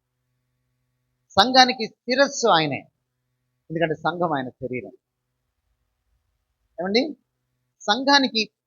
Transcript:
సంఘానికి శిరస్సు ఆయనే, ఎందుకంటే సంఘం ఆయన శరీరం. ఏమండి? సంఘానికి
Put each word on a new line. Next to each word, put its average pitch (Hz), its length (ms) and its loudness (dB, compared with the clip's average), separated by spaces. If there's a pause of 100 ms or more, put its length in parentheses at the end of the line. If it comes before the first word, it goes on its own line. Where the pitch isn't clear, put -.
(1300)
సంఘానికి 247 560 4
శిరస్సు 254 600 -2
ఆయనే, 151 400 2 (840)
ఎందుకంటే 160 240 -2
సంఘం 165 380 -4
ఆయన 131 160 -6
శరీరం. 123 440 -12 (1900)
ఏమండి? 226 360 -2 (640)
సంఘానికి 247 680 0 (160)